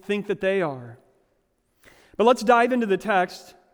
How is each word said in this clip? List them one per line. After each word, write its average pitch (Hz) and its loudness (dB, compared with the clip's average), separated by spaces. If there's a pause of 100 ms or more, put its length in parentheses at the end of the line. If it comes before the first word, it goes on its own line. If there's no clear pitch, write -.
think 202 -4
that 202 -2
they 190 0
are. 127 -8 (1200)
But 208 -4
let's 247 4
dive 240 4
into 233 0
the 190 0
text 180 -4 (200)